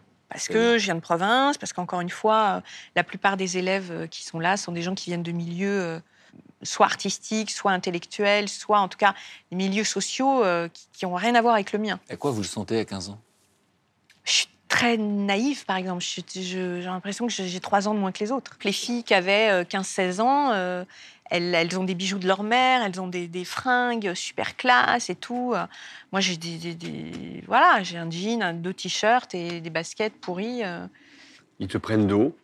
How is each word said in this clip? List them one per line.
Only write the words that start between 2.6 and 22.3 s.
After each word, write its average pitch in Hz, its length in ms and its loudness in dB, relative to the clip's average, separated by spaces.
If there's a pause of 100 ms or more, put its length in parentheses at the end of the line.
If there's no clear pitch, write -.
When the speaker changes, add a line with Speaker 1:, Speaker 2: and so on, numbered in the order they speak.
Speaker 1:
la 175 80 4
plupart 196 320 0
des 185 200 -2
élèves, 185 340 0
euh, 165 160 -6
qui - 180 -12
sont 165 140 -8
là 180 180 2
sont 175 160 -6
des 170 80 -4
gens 185 140 -2
qui 175 160 -8
viennent 175 120 -2
de 170 80 -4
milieux, 175 500 -2
euh, 165 180 -4 (640)
soit - 240 2
artistiques, - 640 -4
soit - 200 0
intellectuels, 202 800 0
soit - 300 2
en 190 80 2
tout - 100 -12
cas 196 160 4 (380)
des 180 60 -6
milieux 190 260 0
sociaux, 254 600 2
euh, 170 300 2
qui, - 180 -20
qui - 140 -8
ont 180 80 -2
rien 220 220 0
à 233 60 8
voir 233 120 4
avec 202 180 2
le 208 60 -2
mien. 208 220 -2 (100)
Speaker 2:
Et - 80 -8
quoi, 143 140 0
vous 107 100 0
le 90 60 -4
sentez 113 320 -2
à 104 60 0
quinze 98 240 -8
ans ? 104 100 -14 (1040)
Speaker 1:
Je - 80 -4
suis - 160 2 (200)
très 240 300 4
naïve, 208 680 0
par 190 120 0
exemple. 180 260 -4
Je, - 180 -6 (120)
je, 185 80 -6
j'ai 180 400 -4
l'impression 185 460 -6
que 214 40 -2
j'ai, 190 160 -4
j'ai 180 120 -6
trois 202 280 2
ans 214 60 2
de 214 60 0
moins 190 120 0
que 208 120 -6
les 214 80 -2
autres. - 320 -6
Les 196 80 2
filles 240 320 -4
qui - 100 4
avaient, 202 380 6
euh, 180 120 4
quinze, 190 240 -2
seize 185 320 0
ans, 269 340 4
euh, 180 300 -2 (460)
elles, 175 260 0
elles 170 240 2
ont 185 40 0
des 185 120 0
bijoux 190 240 -2
de 180 80 0
leur 190 160 2